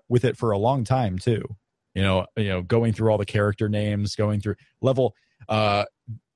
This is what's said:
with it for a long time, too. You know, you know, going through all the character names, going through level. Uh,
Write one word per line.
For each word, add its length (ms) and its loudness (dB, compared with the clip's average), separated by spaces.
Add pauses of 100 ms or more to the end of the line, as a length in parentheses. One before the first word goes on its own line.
with 160 2
it 120 0
for 160 0
a 60 0
long 260 0
time, 340 0
too. 240 -2 (520)
You 80 -2
know, 240 2 (100)
you 120 -2
know, 140 -2
going 300 2
through 180 0
all 80 2
the 80 -4
character 420 0
names, 460 -2
going 260 -2
through 140 -4 (260)
level. 360 2 (320)
Uh, 380 2 (500)